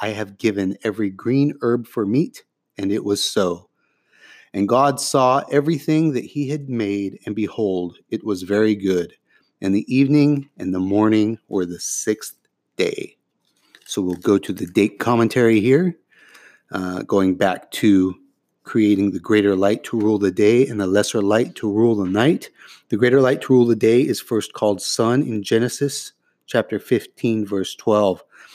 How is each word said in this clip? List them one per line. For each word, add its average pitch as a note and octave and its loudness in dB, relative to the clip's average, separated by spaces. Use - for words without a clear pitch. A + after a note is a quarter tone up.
I G#2 -4
have G2+ -8
given G2 -2
every G#2 -4
green C3 -2
herb A#2+ -2
for A2 -4
meat.' B2+ -2
And G2 -4
it G2+ -4
was G2+ -2
so. F2 -4
And G2+ -2
God C3 2
saw C3 2
everything D#3 0
that B2 -4
he D3 -8
had C#3 -8
made, G2+ -4
and G#2+ -8
behold, F#2+ -4
it A2 -8
was G2 -4
very G#2 0
good. F#2+ -2
And G2 0
the G#2 0
evening C#3 2
and F#2 -6
the F#2 -2
morning G#2+ 2
were F#2+ -2
the F2 -12
sixth - -6
day. - -4
So - -6
we'll F2+ -4
go G2+ 2
to G2 -10
the F#2 -10
Dake G2+ 0
commentary A#2 2
here, D3+ 2
uh, F#2 -6
going F#2+ 2
back F#2 -2
to F#2+ 2
creating G2+ 2
the F#2 -6
greater G2+ 2
light G2 0
to - -6
rule G#2+ 2
the G2 0
day A2 4
and A#2 -6
the F#2+ -2
lesser G#2 0
light G#2+ 0
to A2 -4
rule A2+ 2
the G2 -2
night. B2 0
The A2+ -4
greater B2 4
light C3 2
to - 0
rule B2 6
the A#2 2
day A2+ 4
is C3 0
first - -4
called G#2 0
sun A#2+ 0
in A2 -4
Genesis C3 -2
chapter A2 -2
fifteen, A2+ -2
verse G2 -6
twelve. G#2 0